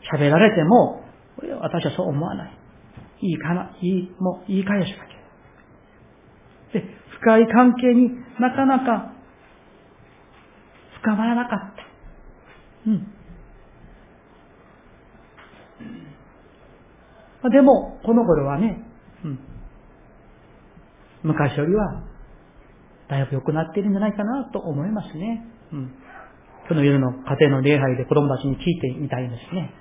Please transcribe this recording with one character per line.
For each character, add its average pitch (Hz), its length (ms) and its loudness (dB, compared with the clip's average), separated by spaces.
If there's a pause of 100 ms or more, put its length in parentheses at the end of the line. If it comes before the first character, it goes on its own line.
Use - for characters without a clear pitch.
(120)
喋 143 200 2
ら 160 80 6
れ 214 160 6
て 160 80 2
も、 202 400 4 (320)
こ - 100 -14
れ - 80 -10
は - 60 -10
私 165 260 -6
は 143 60 -2
そ - 140 -4
う - 20 -2
思 147 180 -2
わ - 100 -8
な 165 120 -12
い。 - 100 -20 (640)
い 190 140 -2
い 147 40 -4
か 165 160 -4
な、 185 280 -6
い 180 60 -2
い、 185 300 -2
も 185 260 -4
う - 40 -18
言 190 120 0
い 190 60 -2
返 196 180 0
す - 140 -8
だ - 80 -20 (1700)
け。 202 80 -2
で、 - 80 -8 (320)
深 226 200 6
い 226 100 6
関 240 260 6
係 247 180 2
に 240 180 6 (280)
な 247 160 0
か 269 100 2
な 262 140 4
か 220 320 -2 (1900)
深 214 160 0
ま 220 80 0
ら 233 100 0
な 240 120 -2
か 226 80 -4
っ 185 40 -4 (160)
た。 - 1120 -14
う 214 40 4
ん。 - 140 -2 (4000)
ま 254 40 0
あ、 - 20 2
で 269 120 6
も、 254 420 4
こ 226 100 0
の 233 100 4
頃 151 220 2
は 139 140 -4
ね、 208 240 -2 (400)
う 165 40 -10
ん。 135 120 -10 (1800)
昔 147 340 0
よ 143 80 -2
り 175 80 0
は、 208 300 -2 (1040)
だ 139 120 -4
い 135 60 0
ぶ 135 100 -6
良 131 60 -4
く 156 100 -4
な 160 120 -2
っ 165 100 -10
て 208 60 -2
い 196 40 -2
る 208 60 0
ん 190 40 2
じ 196 40 0
ゃ - 20 -2
な 208 100 0
い 196 40 -6
か 208 100 -4
な 254 300 -4
と 196 60 -6
思 151 260 -6
い 214 60 -4
ま 214 100 -4
す - 160 -14
ね。 226 280 -8 (280)
う - 20 -10
ん。 143 40 -8 (880)
今 - 0 -
日 170 60 2
の 147 80 2
夜 139 160 4
の 131 120 0
家 - 260 -6 (100)
庭 139 100 4
の 131 40 0
礼 143 180 4
拝 127 180 0
で 123 80 -4
子 147 100 0
供 143 180 2
た 123 80 -4
ち 139 60 -4
に 131 100 -2
聞 - 20 -14 (100)
い 170 100 -2
て 127 200 -4
み 147 100 -6
た 123 100 -4
い 127 80 -6
で 117 80 -10 (140)
す 175 60 -10
ね。 160 260 -8